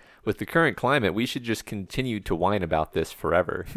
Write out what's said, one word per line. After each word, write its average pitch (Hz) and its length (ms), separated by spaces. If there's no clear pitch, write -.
with 104 140
the 104 80
current 160 300
climate, 123 360
we 113 140
should 127 160
just 113 240
continue 110 540
to 95 160
whine 92 260
about 78 300
this 80 180
forever - 560